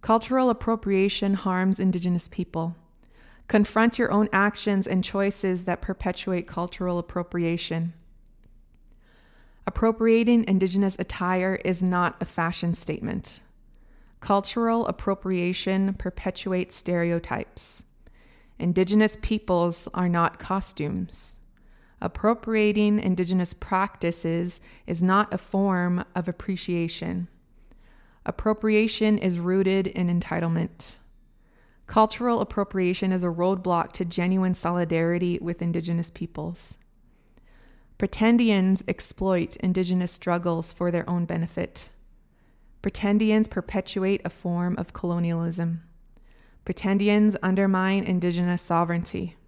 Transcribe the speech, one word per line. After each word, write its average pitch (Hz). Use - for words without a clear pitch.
Cultural 247
appropriation 202
harms 185
Indigenous 180
people. 165
Confront 220
your 240
own 208
actions 196
and 185
choices 196
that 180
perpetuate 180
cultural 180
appropriation. 170
Appropriating 226
Indigenous 190
attire 185
is 185
not 180
a -
fashion 170
statement. -
Cultural 226
appropriation 190
perpetuates 185
stereotypes. -
Indigenous 185
peoples 175
are 180
not 170
costumes. -
Appropriating 214
Indigenous 180
practices 175
is 170
not 196
a 190
form 180
of 180
appreciation. 175
Appropriation 214
is 175
rooted 190
in 175
entitlement. 170
Cultural 226
appropriation 190
is 180
a 180
roadblock 175
to 180
genuine 185
solidarity 175
with 170
Indigenous 170
peoples. -
Pretendians 208
exploit -
Indigenous 180
struggles 175
for 175
their 170
own 175
benefit. 170
Pretendians 214
perpetuate 190
a 170
form 175
of -
colonialism. 170
Pretendians 208
undermine 190
Indigenous 175
sovereignty. 170